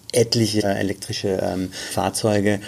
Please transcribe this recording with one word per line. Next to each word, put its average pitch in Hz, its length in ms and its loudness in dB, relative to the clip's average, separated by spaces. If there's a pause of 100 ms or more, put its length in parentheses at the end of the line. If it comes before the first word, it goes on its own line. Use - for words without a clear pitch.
(120)
etliche, 110 500 2
äh, 101 160 0
elektrische, 101 640 -2
ähm, 92 280 -2 (220)
Fahrzeuge. 101 760 2